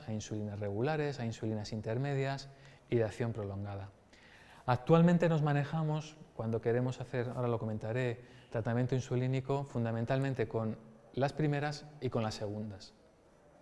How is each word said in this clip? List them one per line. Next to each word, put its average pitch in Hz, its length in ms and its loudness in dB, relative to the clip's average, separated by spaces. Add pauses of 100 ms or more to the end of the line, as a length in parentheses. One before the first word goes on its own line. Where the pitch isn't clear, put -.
hay 110 100 -4
insulinas 104 440 -6
regulares, 135 600 -2
hay 117 80 -4
insulinas 110 440 -4
intermedias 135 800 -2 (400)
y 123 60 4
de 113 80 4
acción 113 280 -2
prolongada. 98 560 -6 (800)
Actualmente 170 600 8
nos 160 120 4
manejamos, 151 760 0 (200)
cuando 113 240 0
queremos 123 400 2
hacer, 127 340 -4
ahora 123 140 0
lo 117 100 2
comentaré, 113 600 -2 (300)
tratamiento 120 440 0
insulínico 131 720 0
fundamentalmente 120 840 0
con 110 300 -2 (380)
las 185 180 2
primeras 147 540 -2 (160)
y 127 80 -2
con 120 120 0
las 110 120 -2
segundas. 104 580 -8 (680)